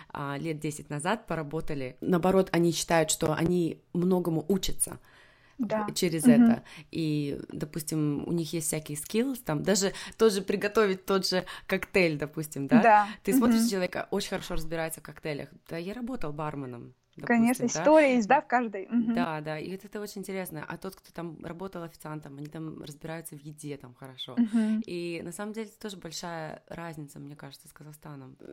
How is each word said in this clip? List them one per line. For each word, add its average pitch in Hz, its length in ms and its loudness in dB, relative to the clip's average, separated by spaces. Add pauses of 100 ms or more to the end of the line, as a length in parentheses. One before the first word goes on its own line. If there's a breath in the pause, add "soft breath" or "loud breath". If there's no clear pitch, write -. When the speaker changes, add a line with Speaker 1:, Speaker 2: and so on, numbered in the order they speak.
Speaker 1:
а, 143 300 -6
лет 151 220 -6
десять 147 300 -6
назад 175 360 -4
поработали. 151 720 -6
Наоборот, 185 520 4
они 170 200 4
считают, 160 380 2
что 160 240 0
они 170 480 0 (100)
многому 175 560 2
учатся - 500 0 (600 soft breath)
Speaker 2:
Да. 214 300 -2
Speaker 1:
в-, 214 60 -4
через 165 320 0
Speaker 2:
Мгм. - 20 6
Speaker 1:
это. 233 360 8 (280 loud breath)
И, 151 480 -2 (100)
допустим, 151 800 -2
у - 40 -2
них 170 220 -2
есть 160 140 -4
всякие 151 300 -4
skills, 240 460 -2
там 147 200 -2
даже, 185 280 4 (260 loud breath)
тоже 202 240 6
приготовить 208 640 0
тот 190 220 2
же 185 160 0 (220 loud breath)
коктейль, 180 520 2
допустим, 147 500 -6
да? 226 220 8
Speaker 2:
Да. 208 340 4
Speaker 1:
Ты 202 100 0
смотришь, 226 280 6
Speaker 2:
Мгм. 233 80 2
Speaker 1:
человека 180 420 -2
очень 202 180 -2
хорошо 185 240 -4
разбирается 165 460 -4
в - 40 -20
коктейлях. 147 460 -8 (180)
Да, 160 100 -8
я 180 160 -6
работал 240 380 -6
барменом, 139 640 -8 (220)
допустим, - 100 -12
Speaker 2:
Конечно, 240 460 4
Speaker 1:
да? 170 200 6
Speaker 2:
история 294 220 8
есть, 220 140 2
да, 262 120 6
в - 60 -4
каждой. 220 440 -2
Мгм. 233 360 2
Speaker 1:
Да, 156 160 -4
да, 156 160 -6
и 170 140 -8
вот 190 120 -10
это 208 160 -10
очень 202 220 -10
интересно. 180 460 -8
А 170 80 -8
тот, 190 200 -12
кто - 160 -20
там 165 320 -10
работал 175 400 -10
официантом, 151 540 -12
они 147 100 -12
там 160 340 -12
разбираются 160 540 -12
в 139 40 -16
еде 151 360 -12
там 127 180 -18
хорошо. 131 440 -14
Speaker 2:
Мгм. 220 480 2
Speaker 1:
И 170 380 -6
на 175 80 -10
самом 208 200 -10
деле 214 160 -8
это 196 100 -20
тоже 202 200 -12
большая 165 680 -10
разница, 156 520 -12
мне 143 160 -16
кажется, 143 320 -20
с - 40 -20
Казахстаном. 147 640 -18 (160)